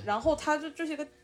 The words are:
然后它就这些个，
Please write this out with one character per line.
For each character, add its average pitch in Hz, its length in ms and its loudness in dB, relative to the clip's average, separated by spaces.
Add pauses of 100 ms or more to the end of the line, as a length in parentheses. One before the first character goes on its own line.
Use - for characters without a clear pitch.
然 208 160 0
后 302 160 4
它 302 220 2
就 311 120 -6
这 330 160 -6
些 311 80 -4
个， 294 140 -6 (160)